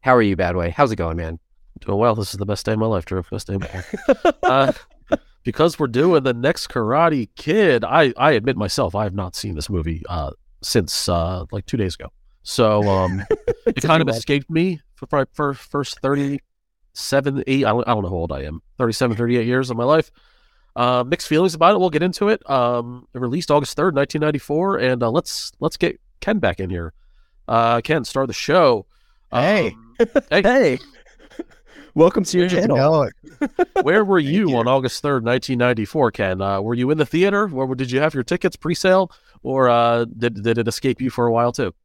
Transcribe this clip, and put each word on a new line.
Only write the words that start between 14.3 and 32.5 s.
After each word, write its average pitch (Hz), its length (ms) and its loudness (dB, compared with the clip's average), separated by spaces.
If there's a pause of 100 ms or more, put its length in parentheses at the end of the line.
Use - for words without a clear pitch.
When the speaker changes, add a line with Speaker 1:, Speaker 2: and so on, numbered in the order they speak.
Speaker 2:
me 165 300 -2 (160)
for 135 100 -14
probably 139 280 0
for 143 200 -4
first - 460 -8
thirty-seven, 139 1500 -4
eight, 135 200 2
I 107 60 2
don't, 120 140 0
I 117 80 0
don't 107 100 0
know 90 60 -4
how 95 60 -4
old 82 160 -4
I 69 120 -8
am, 78 180 -10 (160)
thirty-seven, 117 400 0
thirty-eight 120 280 0
years 127 240 0
of 120 60 -4
my 117 80 -4
life. 151 280 2 (680)
Uh, 123 280 2
mixed - 220 -4
feelings 165 260 2
about 170 220 6
it. 180 60 0
We'll 185 80 2
get 151 140 0
into 190 260 0
it. - 200 -2
Um, 123 640 0
it 123 60 -10
released 127 320 -2
August 147 240 2
third, 170 200 0
nineteen 143 260 0
ninety-four, 151 560 0
and, 123 260 0
uh, 113 80 0
let's, - 480 -4
let's 156 160 -2
get - 240 -2 (220)
Ken 208 180 -2
back 95 220 -2
in 92 80 -6
here. 85 240 -6 (560)
Uh, 117 320 2
Ken, 156 240 -2
star 135 180 -2
of 131 40 -2
the 110 60 -8
show. 139 520 2 (440)
Speaker 3:
Hey. 147 460 0 (240)
Speaker 2:
Um, 226 80 4 (220)
hey. 196 120 4
Speaker 1:
<laughs> - 0 -
Hey. 202 380 4 (1160)
Welcome 175 280 4
to 180 160 -2
your 175 80 2
Speaker 3:
How's 180 100 0